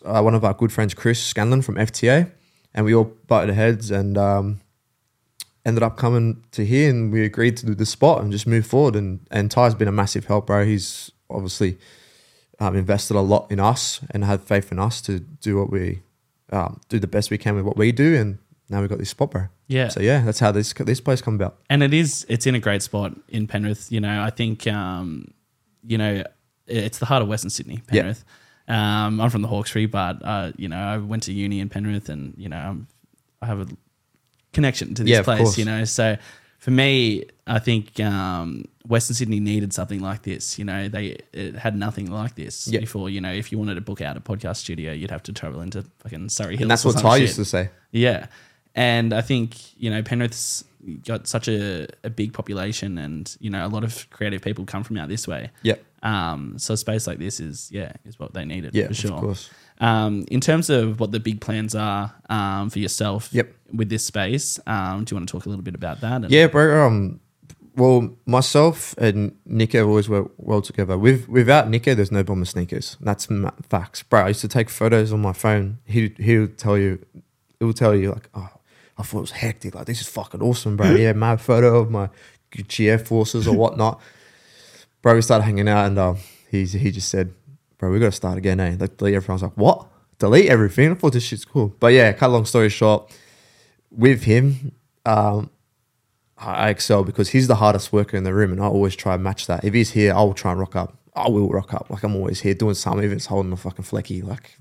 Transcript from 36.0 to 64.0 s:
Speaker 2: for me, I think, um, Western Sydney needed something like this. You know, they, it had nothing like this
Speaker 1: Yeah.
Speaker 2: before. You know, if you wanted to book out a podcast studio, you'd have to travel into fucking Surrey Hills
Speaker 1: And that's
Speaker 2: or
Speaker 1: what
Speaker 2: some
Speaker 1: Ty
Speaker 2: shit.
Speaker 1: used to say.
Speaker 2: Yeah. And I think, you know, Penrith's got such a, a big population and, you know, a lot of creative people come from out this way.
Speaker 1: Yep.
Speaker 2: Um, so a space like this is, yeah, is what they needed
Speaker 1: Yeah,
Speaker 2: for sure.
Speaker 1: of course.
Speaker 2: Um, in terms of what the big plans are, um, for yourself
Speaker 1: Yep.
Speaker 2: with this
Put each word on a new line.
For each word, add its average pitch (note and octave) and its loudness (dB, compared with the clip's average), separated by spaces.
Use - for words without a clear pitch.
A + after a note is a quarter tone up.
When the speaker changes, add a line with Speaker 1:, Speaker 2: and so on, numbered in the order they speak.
Speaker 2:
for - -2
me, B2+ 2
I A2+ 0
think, A2+ -2
um, F#2 -4
Western A#2 -2
Sydney A2 -2
needed G#2 -2
something F#2+ -8
like G2 -8
this. - -10
You G#2 -10
know, G2 -8
they, G2+ -8
it F2+ -12
had A2 -4
nothing G2+ -6
like G#2+ -8
this - -12
Speaker 1:
Yeah. A2+ -2
Speaker 2:
before. G2+ -8
You G2 -8
know, F#2 -6
if G2+ -8
you A2+ -6
wanted G#2 -4
to E2+ -8
book G2+ -10
out D2 -8
a - -14
podcast F#2+ -8
studio, D#2+ -10
you'd D#2 -10
have D#2 -12
to G2 -14
travel D#2 -12
into F#2 -10
fucking F#2+ -14
Surrey G2+ -6
Hills C3 -4
Speaker 1:
And A2+ 2
that's A#2+ 2
Speaker 2:
or - 4
Speaker 1:
what A#2+ 4
Speaker 2:
some B2+ 2
Speaker 1:
Ty A#2 8
Speaker 2:
shit. C3+ 6
Speaker 1:
used G2+ 0
to G#2 -2
say. F#2 -2
Speaker 2:
Yeah. A#2 0
And A#2 0
I A2 0
think, A#2 -6
you A#2 -4
know, G#2+ -2
Penrith's A#2 -6
got A2+ -8
such A2 -4
a, G2+ -4
a A2+ -8
big G#2+ -6
population G2 -8
and, D2+ -10
you G#2+ -10
know, F#2+ -6
a G2 -6
lot G#2+ -6
of A2+ -8
creative G2+ -6
people G2+ -6
come G2+ -8
from G#2+ -8
out D2+ -8
this G#2 -8
way. B1+ -10
Speaker 1:
Yep. - 0
Speaker 2:
Um, E2 -4
so - -6
a A2 -2
space A2 -6
like - -8
this F#2 -8
is, D#2 -14
yeah, F#2 -10
is A2+ -20
what - -16
they F2+ -10
needed D#2 -10
Speaker 1:
Yeah, - -2
Speaker 2:
for G2+ -8
sure. G#2 -6
Speaker 1:
of D#2+ -8
course. - -6
Speaker 2:
Um, G#2+ 0
in B2 0
terms D#3+ 0
of A2+ 0
what G#2+ -2
the A2+ -4
big A2 -6
plans A2 -6
are, G2+ -4
um, G2+ -4
for - -6
yourself G#2 -4
Speaker 1:
Yep. A#2+ -2
Speaker 2:
with A2 -2
this A2 -4